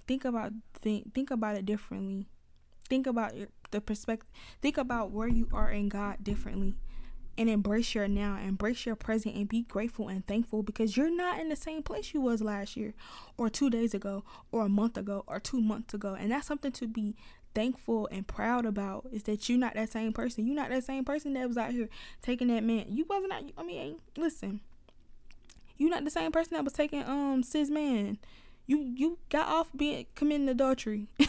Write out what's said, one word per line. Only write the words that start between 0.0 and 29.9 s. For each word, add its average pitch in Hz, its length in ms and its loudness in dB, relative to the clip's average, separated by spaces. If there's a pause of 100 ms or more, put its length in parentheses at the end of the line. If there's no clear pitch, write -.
Think 269 200 0
about, 226 260 0 (300)
think, 214 320 0
think 277 180 -2
about 214 240 0
it 196 100 -4
differently. 196 600 -2 (640)
Think 262 180 2
about 233 300 0
your, 202 100 -10 (220)
the 208 100 -2
perspective. 220 480 -4 (340)
Think 294 160 2
about 240 340 -2
where 220 180 0
you 233 240 8
are 220 180 4
in 208 160 2
God 202 380 -2
differently. 202 500 0 (640)
And 226 120 2
embrace 208 460 2
your 202 140 2
now, 202 280 2
embrace 196 480 -2
your 226 120 -2
present, 220 380 0
and 208 120 -2
be 226 140 0
grateful 220 480 -4
and 190 180 -4
thankful 214 360 0
because 214 340 0
you're 330 180 4
not 359 240 0
in 320 80 -4
the 311 80 0
same 311 260 -4
place - 320 -6
you 302 60 0
was 233 220 2
last 208 340 -2
year 214 180 -4 (440)
or 226 120 2
two 269 200 2
days 226 240 2
ago 196 320 -4 (260)
or 226 140 2
a 202 40 4
month 208 280 4
ago 196 300 -4
or - 120 -6
two 247 220 0
months 214 320 0
ago. 202 200 -4
And 202 160 -2
that's 285 160 0
something 285 280 -2
to 240 140 -4
be 214 280 -2 (400)
thankful 226 560 0
and 190 160 -6
proud 233 380 0
about, 202 480 -4
is 214 100 -6
that 214 240 -2
you're 247 100 4
not 247 180 2
that 220 140 0
same 220 220 -2
person. 226 340 -2
You're 285 120 0
not 285 120 -2
that 254 140 0
same 269 220 -2
person 294 280 -2
that 254 140 0
was 240 100 -2
out 240 140 -2
here 240 160 -2 (340)
taking 247 280 2
that 226 160 4
man. 226 240 2
You 285 200 0
wasn't 392 220 0
out, - 120 -6 (140)
I 320 60 -8
mean, 330 320 -8 (220)
listen, 214 420 0 (1160)
you 302 120 4
not 330 140 0
the 302 80 -2
same 320 220 0
person 330 220 2
that 294 100 0
was 277 80 0
taking, 294 300 2
um, 277 400 2
sis 294 260 2
man. 247 480 2 (500)
You, 269 260 2
you 311 260 2 (100)
got 302 180 4
off 320 260 2
being, 285 320 0 (100)